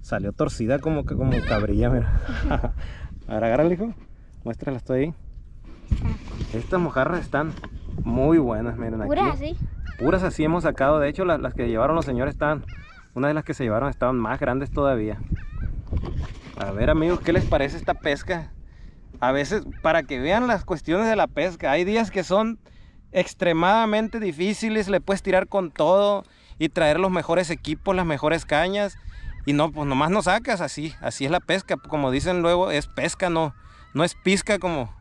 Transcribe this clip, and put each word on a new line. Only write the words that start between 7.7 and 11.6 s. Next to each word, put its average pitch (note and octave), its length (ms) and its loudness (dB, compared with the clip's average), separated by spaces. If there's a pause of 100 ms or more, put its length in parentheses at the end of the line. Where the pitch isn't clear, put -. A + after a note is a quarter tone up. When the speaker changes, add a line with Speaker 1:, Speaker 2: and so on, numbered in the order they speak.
Speaker 1:
muy C3 340 4
buenas, A#2 380 0
miren, A2+ 240 -4
aquí. G#2+ 80 -2
Speaker 2:
Puras D#4 260 2
así. D4 220 -6 (420)
Speaker 1:
Puras F3 240 2
así D#3 220 0
hemos E3 200 2
sacado. D3 360 4
De C#3+ 80 2
hecho, E3 160 -2
las, D#3+ 160 2
las B2+ 140 -4
que A#2+ 140 -2